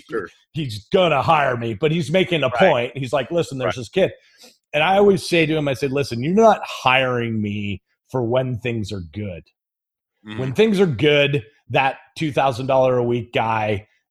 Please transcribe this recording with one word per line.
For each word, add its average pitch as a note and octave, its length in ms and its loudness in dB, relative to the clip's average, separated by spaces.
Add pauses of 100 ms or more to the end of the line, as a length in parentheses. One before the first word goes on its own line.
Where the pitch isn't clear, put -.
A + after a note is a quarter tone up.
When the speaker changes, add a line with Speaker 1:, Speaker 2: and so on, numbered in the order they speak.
(100)
Speaker 1:
sure. G2 180 -8 (240)
Speaker 2:
he's A#2+ 400 -8
gonna E3 300 4
hire C#3+ 340 2
me, A#2 180 -4
but D3+ 180 0
he's D#3+ 180 -4
making F3 320 0
a C3 60 2
Speaker 1:
Right. A#2+ 100 -2
Speaker 2:
point. C3 400 2
He's C3+ 140 -6
like, - 180 -2
"Listen, E3+ 280 -2
there's A#2 180 -4
Speaker 1:
Right. B2 40 -10
Speaker 2:
this A#2 80 -12
kid." F3+ 240 0 (640)
And D3+ 80 0
I F#3 160 2
always G3+ 280 4
say E3+ 200 2
to D#3 100 -2
him, D3 100 -2
I C#3 80 -2
said, C3+ 180 -4
"Listen, B2+ 300 -4
you're D#3+ 120 -2
not G#3+ 300 6
hiring B2 760 0
me G2+ 420 -6 (280)
for C3 120 -4
when B2 360 -2
things A2+ 340 -6
are G2+ 80 -8 (140)
good. F#2+ 280 -10 (840)
Speaker 1:
Mm-hmm. D#3 120 -12
Speaker 2:
When C3 160 -6
things G#3+ 260 2
are G3 60 4
good, C#3+ 580 2 (260)
that C3 260 0 (220)
two D#3 140 -4
thousand C3+ 340 -2
dollar C3 320 2
a A#2+ 60 0
week A#2+ 300 -4
guy A2 520 -2 (240)